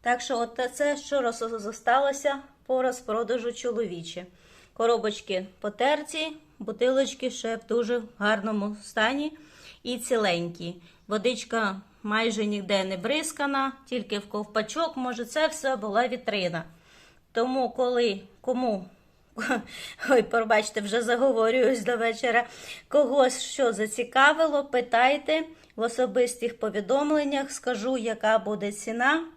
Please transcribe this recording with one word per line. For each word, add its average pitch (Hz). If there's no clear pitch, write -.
Так 240
що 247
от 233
це, 294
що 285
роз-, 226
зосталося 277
по 262
розпродажу 240
чоловіче. 185
Коробочки 214
потерті, 302
бутилочки 254
ще 226
в 226
дуже 233
гарному 208
стані 277
і 247
ціленькі. 175
Водичка 214
майже 220
ніде 202
не 190
бризкана, 277
тільки 214
в 202
ковпачок, 220
може, 247
це 311
все 269
була 214
вітрина. 202
Тому, 254
коли, 240
кому, 240
<laughs> -
ой, 247
пробачте, 220
вже 208
заговорююсь 233
до 240
вечора, 233
когось 262
що 240
зацікавило, 277
питайте 277
в 220
особистих 240
повідомленнях, 277
скажу, 247
яка 220
буде 202
ціна. 247